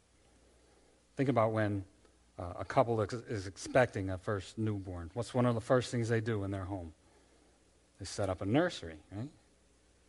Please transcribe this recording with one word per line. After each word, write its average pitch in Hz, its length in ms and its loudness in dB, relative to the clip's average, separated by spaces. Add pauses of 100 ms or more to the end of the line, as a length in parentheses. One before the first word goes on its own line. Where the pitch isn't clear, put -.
(1160)
Think 135 100 2
about 113 240 4
when, 104 320 2 (560)
uh, 90 180 -6
a 98 80 -8
couple 117 360 2
ex-, 101 120 -2
is 113 320 -6
expecting 98 640 0
a 92 80 -2
first 101 400 -6
newborn. 95 560 -4
What's 120 200 -6
one 123 120 4
of 120 100 4
the 113 60 -2
first 127 300 4
things 120 160 0
they 113 140 2
do 107 240 0
in 98 60 -2
their 98 120 -2
home? 92 300 -6 (1080)
They 101 60 -10
set 98 240 -2
up 92 120 -2
a 101 40 -4
nursery, 110 520 0 (140)
right? 110 180 -6 (800)